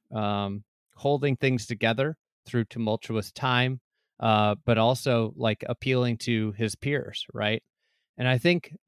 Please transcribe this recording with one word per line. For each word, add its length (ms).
um, 480
holding 420
things 300
together 500
through 200
tumultuous 680
time, 480
uh, 340
but 140
also, 580
like, 320
appealing 500
to 340
his 240
peers, 580
right? 280
And 120
I 100
think 340